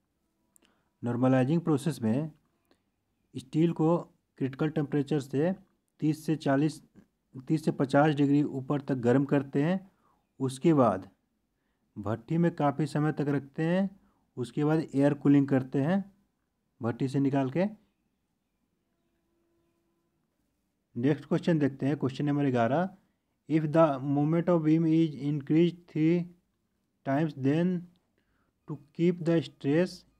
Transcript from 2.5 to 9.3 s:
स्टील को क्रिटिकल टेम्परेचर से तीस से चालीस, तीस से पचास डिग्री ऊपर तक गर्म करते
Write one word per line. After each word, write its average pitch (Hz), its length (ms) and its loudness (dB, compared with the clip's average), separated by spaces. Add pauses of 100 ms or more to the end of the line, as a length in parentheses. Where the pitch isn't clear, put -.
स्टील 151 380 0
को 160 240 2 (420)
क्रिटिकल 147 320 -4
टेम्परेचर 147 500 -2
से 147 320 -2 (480)
तीस 151 260 -2
से 160 100 0
चालीस, 147 440 0 (680)
तीस 156 160 0
से 156 80 0
पचास 143 420 2
डिग्री 143 280 2
ऊपर 135 400 -4
तक 139 120 -4 (100)
गर्म 131 200 4
करते 139 380 -2